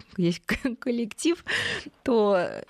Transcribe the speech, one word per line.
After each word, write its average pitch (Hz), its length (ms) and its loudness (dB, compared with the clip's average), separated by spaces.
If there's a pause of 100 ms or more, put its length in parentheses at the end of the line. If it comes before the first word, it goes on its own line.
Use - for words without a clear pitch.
(180)
есть 175 220 2
<laughs> - 60 -20
к-, - 300 -2
коллектив, 240 680 -2 (600)
то 202 440 4 (220)